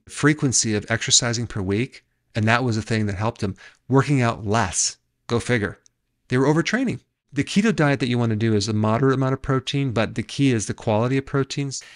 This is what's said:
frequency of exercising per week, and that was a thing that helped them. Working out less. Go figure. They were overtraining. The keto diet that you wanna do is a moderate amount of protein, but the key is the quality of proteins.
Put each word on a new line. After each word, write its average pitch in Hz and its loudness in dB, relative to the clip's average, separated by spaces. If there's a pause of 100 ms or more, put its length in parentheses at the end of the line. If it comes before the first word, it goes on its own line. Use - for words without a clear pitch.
frequency 143 0
of 104 -2
exercising 117 0
per 104 -6
week, 101 -2 (300)
and 107 0
that 120 4
was 120 0
a 110 -2
thing 110 -2
that 95 -4
helped 107 -4
them. 95 -4 (320)
Working 135 4
out 117 -2
less. 117 -2 (280)
Go 117 0
figure. 104 -2 (500)
They 127 0
were 131 4
overtraining. 170 0 (320)
The 139 -2
keto 202 2
diet 143 2
that 131 -2
you 120 0
wanna 117 0
do 113 2
is 104 0
a 113 -2
moderate 110 2
amount 131 0
of - -4
protein, 135 -2
but 110 -2
the 117 -2
key 139 0
is 113 0
the 107 -6
quality 120 0
of 135 -4
proteins. 139 -4 (160)